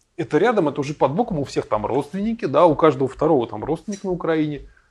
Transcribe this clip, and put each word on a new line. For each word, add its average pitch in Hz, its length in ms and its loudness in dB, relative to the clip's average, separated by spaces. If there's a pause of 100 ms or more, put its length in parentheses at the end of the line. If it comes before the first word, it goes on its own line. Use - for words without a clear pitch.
(160)
это 151 220 0
рядом, 202 300 2
это 139 120 -4
уже 143 140 -4
под 139 200 2
боком, 214 240 -2
у 143 60 -2
всех - 220 -6
там 107 200 -2
родственники, 190 600 -4
да, 147 200 4
у 156 80 6
каждого 135 340 2
второго 147 380 0
там 107 180 -10
родственник 165 400 -8
на 190 60 -4
Украине. 156 580 -4 (220)